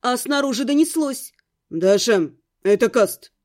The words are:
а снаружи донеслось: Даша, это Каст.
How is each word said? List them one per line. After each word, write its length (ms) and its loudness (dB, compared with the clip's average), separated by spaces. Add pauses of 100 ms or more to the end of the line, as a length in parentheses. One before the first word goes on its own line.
а 160 -4
снаружи 480 -4
донеслось: 680 -2 (380)
Даша, 600 2 (300)
это 260 2
Каст. 440 0 (120)